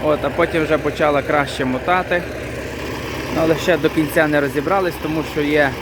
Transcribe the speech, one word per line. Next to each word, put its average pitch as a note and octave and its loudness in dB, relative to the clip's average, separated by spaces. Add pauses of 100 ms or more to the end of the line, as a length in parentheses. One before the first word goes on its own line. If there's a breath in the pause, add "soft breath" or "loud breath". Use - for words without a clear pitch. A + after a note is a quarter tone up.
От, D3+ 2
а C#3+ 0
потім D#3+ 0
вже D3+ 2
почала D3 0
краще C#3+ 0
мотати. F3 0 (1120)
Ну, D#3 0
але D#3+ 4
ще F3 2
до D3 2
кінця D#3 2
не D3 2
розібрались, D3 0
тому D#3 -2 (100)
що D#3 -2
є D3 4 (120)